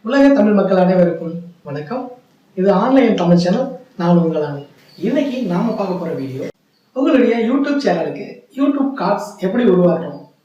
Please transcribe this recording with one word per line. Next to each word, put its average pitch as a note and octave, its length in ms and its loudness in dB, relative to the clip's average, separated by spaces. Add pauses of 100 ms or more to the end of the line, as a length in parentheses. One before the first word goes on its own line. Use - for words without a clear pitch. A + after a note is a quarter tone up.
உலக C#4 300 6
தமிழ் G#3 200 4
மக்கள் F#3 260 2
அனைவருக்கும் F3 500 2 (320)
வணக்கம். D3+ 400 -8 (540)
இது F#3+ 100 4 (140)
ஆன்லைன் A#3+ 360 4
தமிழ் F3 220 4
சேனல், A3+ 260 0 (320)
நான் F3 220 4
உங்கள் D#3 260 -2
ஆனந்த். C#3+ 220 -10 (380)
இன்னைக்கு C4+ 320 -2 (100)
நாம G3+ 300 -2
பார்க்க F#3 200 -4
போற E3+ 200 -8
வீடியோ, C3 260 -10 (540)
உங்களுடைய C4 340 2 (160)
YouTube C#4+ 340 -2
சேனலுக்கு D3+ 420 -2 (340)
YouTube C#4 300 -2 (120)
கார்ட்ஸ் G3+ 280 -4 (160)
எப்படி A#3+ 180 0 (100)
உருவாக்கணும் E3+ 500 0 (220)